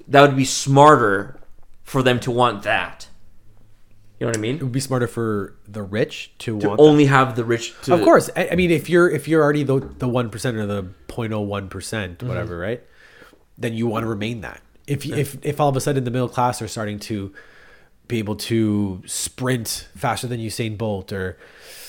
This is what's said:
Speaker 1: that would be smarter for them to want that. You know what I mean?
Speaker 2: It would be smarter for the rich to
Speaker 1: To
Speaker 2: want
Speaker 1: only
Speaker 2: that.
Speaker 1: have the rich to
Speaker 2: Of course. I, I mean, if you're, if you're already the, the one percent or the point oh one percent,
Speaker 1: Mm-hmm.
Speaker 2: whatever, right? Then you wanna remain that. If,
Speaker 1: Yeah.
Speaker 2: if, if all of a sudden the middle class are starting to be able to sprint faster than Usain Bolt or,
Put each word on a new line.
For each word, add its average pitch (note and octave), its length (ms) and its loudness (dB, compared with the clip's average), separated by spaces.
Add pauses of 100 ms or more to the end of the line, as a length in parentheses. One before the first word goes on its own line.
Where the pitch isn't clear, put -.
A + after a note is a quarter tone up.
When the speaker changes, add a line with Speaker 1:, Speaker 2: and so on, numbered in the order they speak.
Speaker 1:
that C3+ 140 8
would C#3+ 140 6
be C3+ 100 2
smarter C3+ 920 4 (440)
for C3+ 200 -2
them B2 180 4
to C3 100 -4
want A#2 320 2
that. G2+ 460 -4 (1120)
You A#2+ 80 -4
know A#2 40 -2
what A2 80 -2
I - 20 -6
mean? A#2+ 160 -4
Speaker 2:
It D#3 60 -8
would B2+ 100 -4
be C3 80 -2
smarter B2+ 260 -2
for G#2+ 480 -4 (140)
the G#2 140 -10
rich G#2 580 -4
to A2 200 -6
Speaker 1:
To - 80 0
Speaker 2:
want G#2+ 120 4
Speaker 1:
only D3+ 240 10
Speaker 2:
that. C#3 60 4
Speaker 1:
have C3 260 4
the A#2 80 -2
rich A#2 380 -4
to B2+ 120 0
Speaker 2:
Of A2 80 4
course. - 340 6
I, F3+ 160 -2
I - 20 0
mean, F3 160 2
if C#3+ 180 0
you're, F3 220 4
if D3 180 -4
you're D#3 140 4
already D3 220 2
the, C3+ 160 2 (180)
the B2+ 100 -2
one A#2+ 220 0
percent A#2 260 -4
or A2 100 -4
the G2+ 180 -4 (240)
point A2 260 -6
oh G#2+ 60 -4
one G2+ 280 -6
percent, F#2+ 500 -8
Speaker 1:
Mm-hmm. B2 100 -8
Speaker 2:
whatever, F2 300 -6
right? G#2+ 240 -6 (760)
Then A2+ 160 -6
you A#2 120 -2
wanna A2+ 200 -4
remain A2 360 -6
that. - 200 -14 (240)
If, C#3+ 180 -4
Speaker 1:
Yeah. C3+ 120 -6
Speaker 2:
if, C3+ 280 -4
if D3 160 -2
all D3 80 4
of C3+ 80 0
a B2+ 40 -2
sudden C3+ 240 -2
the A#2+ 60 -4
middle B2 180 -2
class B2 340 0
are G#2+ 60 -8
starting G#2 320 -8
to G2 340 -8 (720)
be A#2 100 -2
able G#2 180 -4
to G#2 680 0
sprint - 880 -6
faster A#2 320 -4
than A#2+ 140 -6
Usain A2 380 -6
Bolt G#2 340 -4
or, F#2 240 -6 (520)